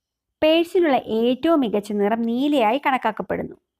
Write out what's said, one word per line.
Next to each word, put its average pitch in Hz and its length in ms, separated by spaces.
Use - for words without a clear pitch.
പേഴ്സിനുള്ള 330 560
ഏറ്റവും 254 480
മികച്ച 208 320
നിറം 208 300
നീലയായി 247 580
കണക്കാക്കപ്പെടുന്നു. 220 760